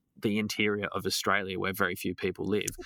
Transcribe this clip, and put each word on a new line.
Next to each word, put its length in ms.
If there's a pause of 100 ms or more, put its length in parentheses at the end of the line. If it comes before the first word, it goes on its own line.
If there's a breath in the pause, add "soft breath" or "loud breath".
(200)
the 200
interior 540
of 120
Australia 540
where 140
very 220
few 200
people 300
live. 240 (160)